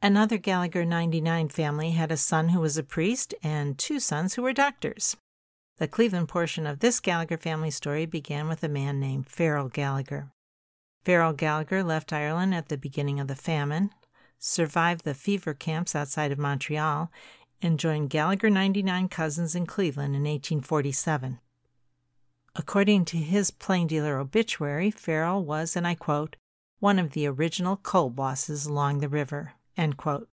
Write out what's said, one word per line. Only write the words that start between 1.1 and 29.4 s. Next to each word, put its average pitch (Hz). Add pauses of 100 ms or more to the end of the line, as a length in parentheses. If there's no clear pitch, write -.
family 151
had 165
a 156
son 160
who 180
was 156
a 151
priest 185
and 147
two 294
sons 165
who 240
were 254
doctors. - (640)
The 160
Cleveland 185
portion 165
of 147
this 233
Gallagher 165
family 160
story 147
began 151
with 160
a 156
man 139
named 135
Farrell 147
Gallagher. 139 (720)
Farrell 170
Gallagher 156
left 160
Ireland 160
at 170
the 147
beginning 143
of 139
the 135
famine, 156 (480)
survived 170
the 147
fever 196
camps 165
outside 147
of 139
Montreal, 151 (500)
and 165
joined 151
Gallagher 190
ninety-nine 190
Cousins 160
in 175
Cleveland 143
in 143
eighteen 151
forty-seven. 139 (1160)
According 196
to 170
his 180
plain 175
dealer 151
obituary, 156
Farrell 170
was, 156
and 175
I 175
quote, 151 (440)
"one 202
of 160
the 151
original 165
coal 165
bosses 139
along 143
the 143
river," 147 (220)